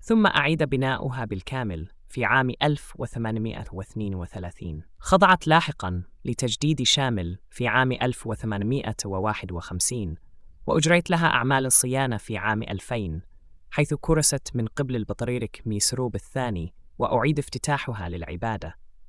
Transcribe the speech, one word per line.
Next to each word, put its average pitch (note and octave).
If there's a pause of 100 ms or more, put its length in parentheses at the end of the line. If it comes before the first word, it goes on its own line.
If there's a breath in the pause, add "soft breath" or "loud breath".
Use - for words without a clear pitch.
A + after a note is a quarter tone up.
ثم A3+
أعيد D3+
بناؤها C3
بالكامل G2+ (200)
في A#2+
عام B2+ (120)
ألف D3
وثمانمائة A2+
واثنين G2
وثلاثين. F2 (160)
خضعت F#3
لاحقًا C#3+ (220)
لتجديد B2+
شامل G#2+ (120)
في -
عام B2+
ألف B2+
وثمانمائة A2
وواحد G2
وخمسين، F2+ (500)
وأجريت E3+
لها E3
أعمال C3
الصيانة B2+
في A2
عام G#2+
ألفين، G2 (480)
حيث D3+
كرست D3+
من A#2
قبل B2+
البطريرك A#2
ميسروب A#2
الثاني، A2 (240)
وأعيد B2+
افتتاحها B2
للعبادة. F2 (300)